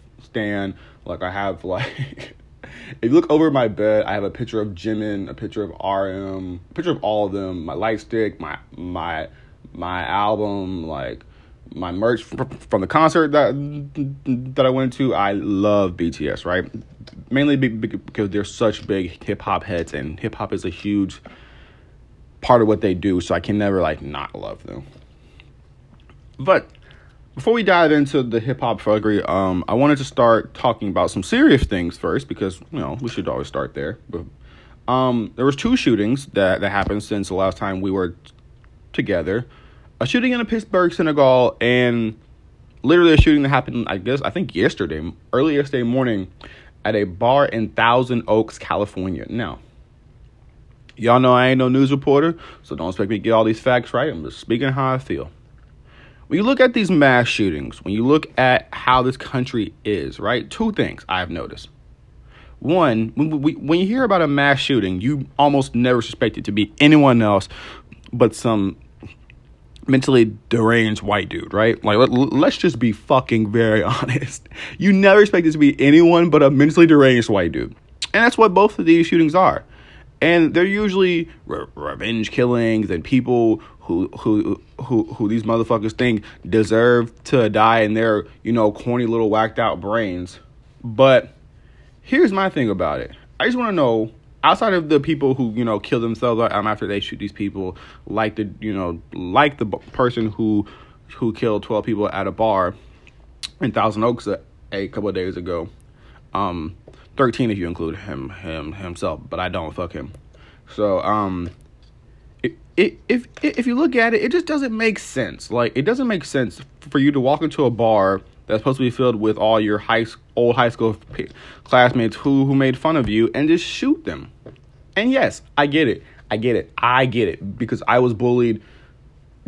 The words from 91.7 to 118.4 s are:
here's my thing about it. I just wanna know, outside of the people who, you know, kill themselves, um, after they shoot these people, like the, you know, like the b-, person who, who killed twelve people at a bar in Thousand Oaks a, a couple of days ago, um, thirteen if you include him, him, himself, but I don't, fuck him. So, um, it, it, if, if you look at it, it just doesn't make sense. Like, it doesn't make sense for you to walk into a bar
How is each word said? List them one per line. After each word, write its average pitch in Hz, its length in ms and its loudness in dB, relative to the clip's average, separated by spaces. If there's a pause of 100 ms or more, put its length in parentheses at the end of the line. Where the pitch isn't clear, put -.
here's 262 320 2
my 190 160 0
thing 127 220 -2
about 80 300 -2
it. 62 120 -12 (260)
I - 60 -2
just 247 140 0
wanna 226 140 -2
know, 113 380 0 (320)
outside 190 300 2
of 165 160 0
the 147 120 4
people 139 340 0
who, 123 180 -2
you 120 120 -2
know, 110 140 0
kill 123 220 -4
themselves, 117 400 -2 (100)
um, 104 160 -2
after 107 200 -4
they 101 140 -4
shoot - 180 -10
these 101 140 -12
people, 95 440 -8 (300)
like 107 300 -4
the, 104 120 -4 (120)
you 107 120 -6
know, 87 300 -6 (100)
like 107 460 0
the 117 80 -4
b-, 92 120 -6 (140)
person 120 380 -2
who, 107 360 0 (420)
who 113 240 -4
killed 107 300 -2
twelve 104 220 -4
people 107 240 -2
at 98 180 -6
a 92 60 -4
bar 95 420 0 (840)
in 120 100 -2
Thousand 107 320 0
Oaks 120 240 -2
a, 101 140 -4 (320)
a 98 160 -6
couple 104 200 -6
of 95 60 -4
days 92 220 -6
ago, 87 320 -6 (640)
um, 87 420 -6 (400)
thirteen 123 340 0
if 101 80 -4
you 87 80 -6
include 82 300 -8
him, 67 340 -12
him, 78 420 -12
himself, 87 560 -10
but 82 120 -8
I 92 80 -4
don't, 87 260 -8
fuck 87 180 -8
him. 67 200 -12 (640)
So, 101 260 0
um, 92 500 -2 (920)
it, - 160 -6 (180)
it, - 220 0 (100)
if, 240 180 -2 (160)
if 277 240 -2
you 240 80 -2
look 262 220 0
at 226 180 2
it, - 80 0
it 247 100 -2
just 339 140 -2
doesn't 269 300 -4
make 226 220 -2
sense. - 520 -8
Like, 120 260 0
it 131 60 0
doesn't 247 240 -2
make 196 180 -4
sense 127 360 -4 (200)
for - 180 -4
you 139 140 4
to 139 80 0
walk 147 220 2
into 151 220 -2
a 120 60 2
bar 104 500 2 (260)